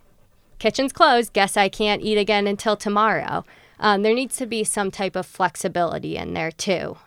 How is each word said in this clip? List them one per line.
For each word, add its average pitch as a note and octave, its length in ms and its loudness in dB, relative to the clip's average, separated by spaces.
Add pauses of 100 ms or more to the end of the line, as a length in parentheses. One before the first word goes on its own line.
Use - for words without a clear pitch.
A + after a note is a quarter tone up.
(580)
kitchen's C4 340 0
closed, B3 420 4
guess G3 220 0
I G3 140 4
can't G#3 320 -2
eat G#3+ 160 0
again G3+ 300 2
until G#3 280 0
tomorrow. G3+ 680 0 (340)
Um, G3+ 220 2
there A3 140 4
needs B3+ 220 -4
to B3+ 100 -6
be G#3+ 160 -4
some G3+ 260 -2
type F#3+ 260 -4
of F#3 120 -4
flexibility E3 880 -2
in E2+ 160 -8
there E3 180 -4
too, - 560 -4